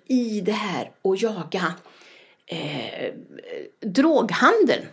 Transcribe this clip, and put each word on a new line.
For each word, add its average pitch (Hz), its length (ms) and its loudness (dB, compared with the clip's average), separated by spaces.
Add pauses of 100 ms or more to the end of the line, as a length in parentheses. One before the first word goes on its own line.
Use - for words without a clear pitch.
i 226 340 0
det 180 100 0
här 180 400 -4 (120)
att 190 180 2
jaga, 190 520 -2 (720)
eh, 131 680 -6 (680)
droghandeln, 254 1120 4